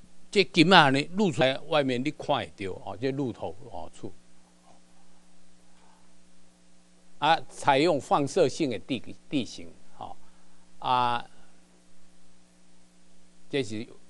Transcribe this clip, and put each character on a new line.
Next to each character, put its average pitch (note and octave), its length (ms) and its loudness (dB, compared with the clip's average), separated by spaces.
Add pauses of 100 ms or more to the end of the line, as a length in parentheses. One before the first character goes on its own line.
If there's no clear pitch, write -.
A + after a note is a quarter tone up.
(320)
这 G3 140 6
金 - 260 6
啊 F3 120 12
安 C3+ 120 4
尼 C#3+ 160 0
露 F#3+ 180 2
出 D3+ 120 0
来 C3 160 4 (100)
外 D3+ 160 2
面 B2 180 0
你 C#3+ 100 -4
看 C#3+ 260 -2
会 G#2 80 -4 (100)
到 G2 160 -6 (140)
哦， G2 160 -8
这 C3+ 100 0
路 C3+ 220 -4
头 F#2 200 -8 (160)
哦 F2 240 -8
处。 - 200 -10 (3000)
啊， D#3 280 4
采 - 300 4
用 D3+ 240 4
放 D3+ 260 2
射 D3+ 220 4
性 D3 200 0
的 G#2+ 100 -4
地， B2+ 220 -4 (280)
地 C#3 160 0
形， - 260 -12 (260)
吼， - 200 -10 (600)
啊， B2 460 0 (2250)
这 C#3 140 0
是 G#2+ 240 -6 (220)